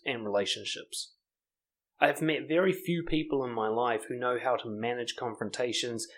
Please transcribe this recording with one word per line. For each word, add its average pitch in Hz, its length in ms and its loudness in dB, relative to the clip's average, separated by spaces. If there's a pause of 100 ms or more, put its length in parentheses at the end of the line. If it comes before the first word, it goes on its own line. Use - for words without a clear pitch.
and 117 200 -2
relationships. - 880 -2 (840)
I 147 80 6
have 143 140 0
met 143 280 0
very 180 240 6
few 175 300 -2
people 151 420 0
in 123 60 -4
my 110 180 0
life 117 400 2
who 123 80 -4
know 123 260 2
how 127 140 4
to - 100 -6
manage 117 480 -4
confrontations 117 920 -2 (120)